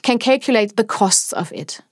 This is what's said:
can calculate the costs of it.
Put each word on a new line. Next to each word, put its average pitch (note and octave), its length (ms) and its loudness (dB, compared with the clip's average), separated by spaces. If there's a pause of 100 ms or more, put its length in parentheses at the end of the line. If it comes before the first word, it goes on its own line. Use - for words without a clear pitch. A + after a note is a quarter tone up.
can A#3+ 160 2
calculate B3 580 2
the A3 80 2
costs - 480 0
of D#3+ 200 -6
it. - 280 -14 (120)